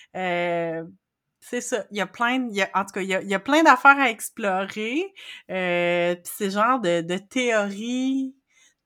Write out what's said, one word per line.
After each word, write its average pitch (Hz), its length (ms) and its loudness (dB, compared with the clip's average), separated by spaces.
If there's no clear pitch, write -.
Euh, 170 680 -2
c'est - 220 -6
ça, 233 280 -4
il 208 80 -8
y 202 40 -2
a 185 60 -2
plein 240 320 -2
de, 247 120 -4
il 196 60 -6
y 196 40 0
a, 190 140 0
en 190 80 2
tout 196 100 -10
cas, 196 80 -6
il 190 80 -4
y 185 60 0
a, 190 60 0
il 196 80 -10
y 196 40 0
a 190 60 0
plein 294 240 2
d'affaires 277 340 8
à 277 120 2
explorer. 214 1040 -4
Euh, 175 680 0
puis 175 220 -16
c'est 202 140 -4
genre 226 300 2
de, 175 200 2
de 170 160 -4
théorie 247 1160 -2